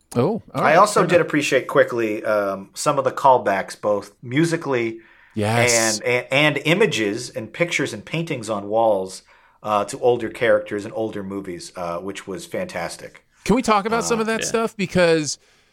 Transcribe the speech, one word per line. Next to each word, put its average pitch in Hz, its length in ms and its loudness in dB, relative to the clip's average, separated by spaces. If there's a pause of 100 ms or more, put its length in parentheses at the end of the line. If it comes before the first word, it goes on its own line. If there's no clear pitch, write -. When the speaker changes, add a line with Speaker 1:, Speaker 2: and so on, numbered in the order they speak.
(140)
Speaker 1:
Oh, 120 60 0 (100)
all 233 120 -6 (120)
Speaker 2:
I - 60 -4
Speaker 1:
right. 147 160 4
Speaker 2:
also 208 240 6
Speaker 1:
Fair 175 80 2
Speaker 2:
did 180 80 2
Speaker 1:
enough. 160 100 4
Speaker 2:
appreciate 143 400 0
quickly, 117 580 2
um, 98 500 -2
some 147 220 -2
of 135 80 -2
the 127 60 2
callbacks, 104 720 2
both 104 320 -2 (100)
musically 135 800 0 (340)
Speaker 1:
Yes. 113 640 2
Speaker 2:
and, - 60 -10 (260)
and, 147 260 2
and 131 80 -4
images 127 640 0
and 110 220 -10
pictures 170 400 -2
and 104 120 -12
paintings 156 440 -6
on 101 200 -6
walls, 104 540 0 (420)
uh, 104 220 2
to - 120 -10
older 120 300 2
characters 107 560 0
and - 100 -12
older 104 300 -6
movies, 95 500 -10
uh, 87 240 -6
which 95 300 -10
was 90 180 -10
fantastic. - 800 -8 (200)
Speaker 1:
Can 208 120 2
we 262 60 0
talk 208 220 2
about 220 200 -2
some 233 140 0
Speaker 2:
Uh, - 20 -2
Speaker 1:
of 220 80 -2
that 226 140 -2
Speaker 3:
yeah. - 40 -6
Speaker 1:
stuff? 226 300 -2
Because 165 640 2 (340)